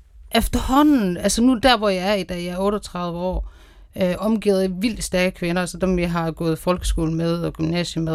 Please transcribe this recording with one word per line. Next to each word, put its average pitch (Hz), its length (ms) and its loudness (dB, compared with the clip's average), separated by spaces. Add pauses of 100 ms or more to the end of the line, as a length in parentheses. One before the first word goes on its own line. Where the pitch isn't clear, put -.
(340)
efterhånden, 240 840 2
altså 202 260 0
nu 254 200 6
der, 254 160 6
hvor 208 100 0
jeg 190 220 0
er 214 40 2
i 190 80 0
dag, 175 220 -6
jeg 175 80 -6
er 180 60 -6
otteogtredive 180 600 -4
år, 180 320 -4 (520)
øh, 180 160 2
omgivet 202 420 2
af 190 80 2 (140)
vildt 226 220 -2
stærke 185 320 0
kvinder, 175 240 -2
altså 175 180 -6
dem, 185 200 0
jeg 170 140 -2
har 165 180 -2
gået 160 280 -2
folkeskole 170 560 0
med 170 300 -2
og 156 80 -4
gymnasiet 165 520 -2
med, 160 100 0